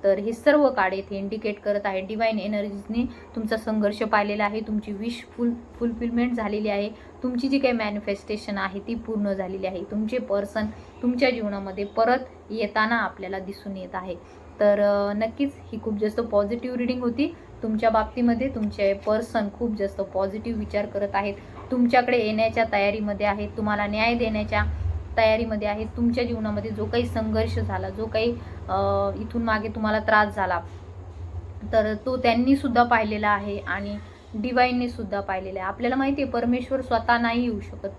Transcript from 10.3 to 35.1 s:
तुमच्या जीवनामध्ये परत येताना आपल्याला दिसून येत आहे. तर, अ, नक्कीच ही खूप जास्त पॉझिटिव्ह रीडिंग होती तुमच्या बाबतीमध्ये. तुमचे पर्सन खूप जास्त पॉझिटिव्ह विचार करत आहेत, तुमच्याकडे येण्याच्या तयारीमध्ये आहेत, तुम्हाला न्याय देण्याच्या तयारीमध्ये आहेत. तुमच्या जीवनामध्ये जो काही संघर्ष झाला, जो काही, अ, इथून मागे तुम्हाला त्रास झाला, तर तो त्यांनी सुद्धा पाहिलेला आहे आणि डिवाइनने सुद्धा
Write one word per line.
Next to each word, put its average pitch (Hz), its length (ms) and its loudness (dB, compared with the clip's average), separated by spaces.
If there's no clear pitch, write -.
तुमच्या 247 280 4
जीवनामध्ये 202 540 -4
परत 226 340 4
येताना 214 460 0
आपल्याला 190 420 -4
दिसून 196 380 -10
येत 185 180 -10
आहे. 185 200 -6
तर, 208 200 8
अ, 202 320 4
नक्कीच 226 440 -2
ही - 260 -10
खूप 214 160 -2
जास्त 214 220 0
पॉझिटिव्ह 233 560 0
रीडिंग 247 240 0
होती 262 360 0
तुमच्या 220 280 2
बाबतीमध्ये. 233 640 2
तुमचे 202 400 2
पर्सन 214 540 0
खूप 226 180 -2
जास्त 196 240 -2
पॉझिटिव्ह 196 580 -2
विचार 208 280 -2
करत 202 280 -2
आहेत, 202 200 0
तुमच्याकडे 240 480 4
येण्याच्या 220 540 2
तयारीमध्ये 208 540 2
आहेत, 208 300 0
तुम्हाला 208 300 0
न्याय 220 280 2
देण्याच्या 214 500 0
तयारीमध्ये 220 520 4
आहेत. 214 180 -2
तुमच्या 240 280 2
जीवनामध्ये 214 460 -2
जो 214 140 -4
काही 240 220 0
संघर्ष 220 520 0
झाला, 190 300 -2
जो 208 180 -6
काही, 226 300 0
अ, 196 420 2
इथून 226 220 -2
मागे 220 260 0
तुम्हाला 214 300 0
त्रास 208 380 4
झाला, 180 240 0
तर 214 220 4
तो 254 100 0
त्यांनी 247 400 4
सुद्धा 240 260 4
पाहिलेला 220 460 4
आहे 202 300 0
आणि 202 380 -6
डिवाइनने 247 540 2
सुद्धा 208 320 -6